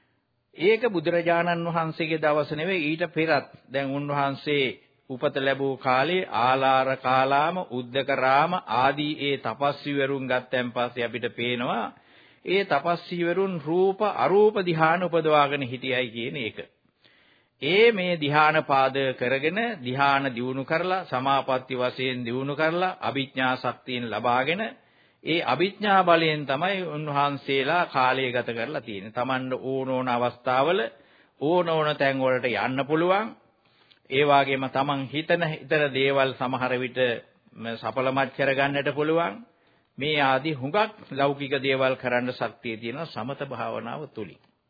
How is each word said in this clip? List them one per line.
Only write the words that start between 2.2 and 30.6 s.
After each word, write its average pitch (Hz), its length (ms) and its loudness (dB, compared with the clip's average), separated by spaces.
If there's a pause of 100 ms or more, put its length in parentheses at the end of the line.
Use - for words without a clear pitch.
නෙවෙයි, 165 320 -2
ඊට 160 240 -2
පෙරත්. 160 380 0 (180)
දැන් 135 260 -4
උන්වහන්සේ 143 880 -2 (320)
උපත 135 260 -2
ලැබූ 135 400 0
කාලේ 139 520 0 (100)
ආලාර 131 580 4
කාලාම, 139 600 2 (120)
උද්දක 123 420 -4
රාම 139 440 4
ආදී 143 680 0
ඒ 139 180 0
තපස්විවරුන් 139 880 -4
ගත්තන් 123 440 -2
පස්සේ 120 340 -4
අපිට 117 280 -4
පේනවා 123 600 -4 (520)
ඒ 196 200 0
තපස්විවරුන් 175 960 -2
රූප 185 400 0 (160)
අරූප 202 440 4
ධ්‍යාන 165 420 0
උපදවාගෙන 151 600 2
හිටියයි 127 480 -4
කියන 117 280 -8
එක. 110 200 -8 (1040)
ඒ 190 280 4
මේ 180 260 0
ධ්‍යාන 151 460 4
පාද 135 340 2 (160)
කරගෙන 135 460 -2 (200)
ධ්‍යාන 139 500 2
දියුණු 127 360 -6
කරලා, 175 400 -2
සමාපatti 131 680 0
වශයෙන් 127 460 -2
දියුණු 131 360 -4
කරලා, 175 420 0
අභිඥා 131 580 -2
ශක්තියෙන් 123 500 -6
ලබාගෙන, 123 560 0 (600)
ඒ 165 180 0
අභිඥා 196 600 2
බලයෙන් 160 420 4
තමයි 175 420 -2
උන්වහන්සේලා 143 1000 0
කාලය 131 420 2
ගත 120 200 -2
කරලා 120 320 -4
තියෙන්නේ. 107 320 -10
තමන්ට 127 480 -2
ඕන 131 280 -4
ඕන 127 200 -2
අවස්ථාවල 127 720 0 (600)